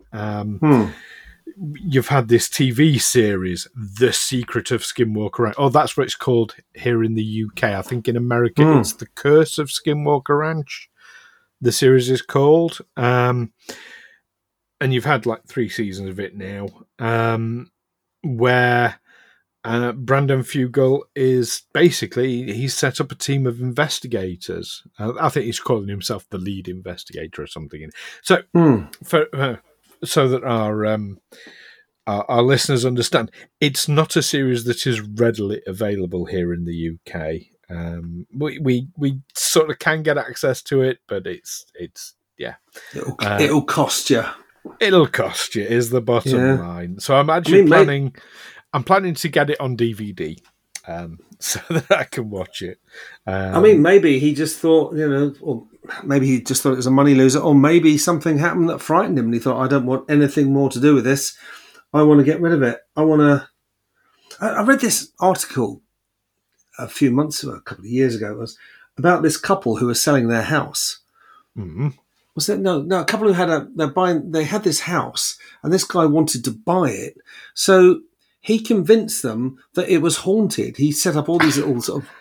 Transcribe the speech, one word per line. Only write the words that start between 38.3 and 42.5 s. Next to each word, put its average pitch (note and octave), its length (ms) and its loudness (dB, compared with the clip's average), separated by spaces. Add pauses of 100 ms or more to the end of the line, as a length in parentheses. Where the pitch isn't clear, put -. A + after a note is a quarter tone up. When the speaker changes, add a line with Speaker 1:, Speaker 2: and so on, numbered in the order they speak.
Speaker 1:
we, D3 220 -6
we, C3 300 -2 (100)
we C#3 220 -4 (160)
sort D#3+ 340 0
of D3 80 -6
can D#3+ 240 -2
get D3 160 0
access B2+ 460 -4
to C3+ 180 0
it, C3 260 -2
but F#2+ 200 -8
it's, - 480 -14
it's, - 400 -16 (200)
yeah. - 200 -12 (400)